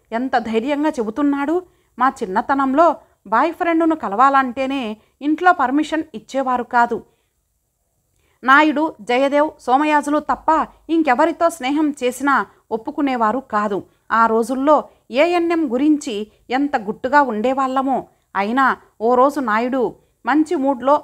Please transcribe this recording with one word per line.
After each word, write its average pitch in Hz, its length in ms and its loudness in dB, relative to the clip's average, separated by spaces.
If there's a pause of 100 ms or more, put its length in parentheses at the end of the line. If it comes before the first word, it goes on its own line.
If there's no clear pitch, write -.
(120)
ఎంత 254 260 -2
ధైర్యంగా 240 520 -2
చెబుతున్నాడు. 285 720 -2 (380)
మా 254 140 2 (100)
చిన్నతనంలో 269 720 2 (320)
బాయ్ 262 260 0
ఫ్రెండ్ను 330 420 0
కలవాలంటేనే 262 1000 0 (240)
ఇంట్లో 311 300 2
పర్మిషన్ 302 520 0 (120)
ఇచ్చేవారు 254 480 -4
కాదు. 233 400 0 (1400)
నాయుడు, 294 580 4
జయదేవ్, 277 580 0
సోమయాజులు 294 600 0
తప్ప 294 480 -2 (220)
ఇంకెవరితో 320 600 2
స్నేహం 294 540 -2
చేసినా 247 420 0 (260)
ఒప్పుకునేవారు 247 680 -2
కాదు. 208 440 -4 (280)
ఆ 226 140 4
రోజుల్లో 254 580 2 (280)
ఏఎన్ఎం 330 640 0
గురించి 269 580 0 (180)
ఎంత 285 280 -2
గుట్టుగా 240 440 0
ఉండేవాళ్ళమో. 262 840 -2 (280)
అయినా 226 420 0 (240)
ఓ 240 140 2
రోజు 285 240 4
నాయుడు 240 560 -2 (300)
మంచి 302 300 0
మూడ్లో 277 480 0